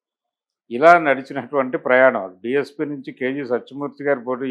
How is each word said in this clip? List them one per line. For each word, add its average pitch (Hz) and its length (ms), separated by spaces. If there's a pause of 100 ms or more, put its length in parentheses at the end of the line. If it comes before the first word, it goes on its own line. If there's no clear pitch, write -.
(720)
ఇలా 156 280
నడిచినటువంటి 135 800
ప్రయాణం. 120 640
బీఎస్పీ 135 420
నుంచి 139 280
కేజీ 131 320
సత్యమూర్తి 139 600
గారు 139 160
పోటీ 123 300